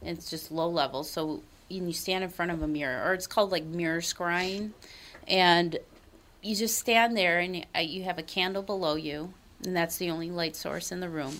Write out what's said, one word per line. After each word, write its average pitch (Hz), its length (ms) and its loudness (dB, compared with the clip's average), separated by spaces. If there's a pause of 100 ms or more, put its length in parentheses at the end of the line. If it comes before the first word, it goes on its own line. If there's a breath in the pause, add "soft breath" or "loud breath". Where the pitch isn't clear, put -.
and 170 160 -6
it's - 120 -12
just 160 220 -8
low 160 160 2
level. 143 360 2
So, 156 380 -4 (300)
and 185 160 -4
you 170 60 -2
stand 185 300 -2
in 180 80 -4
front 175 200 -2
of 165 100 -2
a 151 60 -2
mirror, 139 400 -2
or 185 60 4
it's 185 140 -4
called, 208 240 2
like, 165 120 0
mirror 165 380 -2
scrying. 185 680 -2 (560 loud breath)
And 175 500 6 (640)
you 214 140 -2
just 220 220 0
stand 233 380 4
there, 180 240 4
and, 180 260 -2 (100)
uh, 160 40 0
you 165 240 -2
have 180 160 -2
a 160 40 -4
candle 190 400 -2
below 185 320 0
you, 156 380 -6 (300)
and 185 120 -2
that's 170 220 0
the 175 140 -2
only 165 180 -4
light 170 260 -2
source - 360 -6
in 180 80 -6
the 180 100 -6
room. 151 300 -6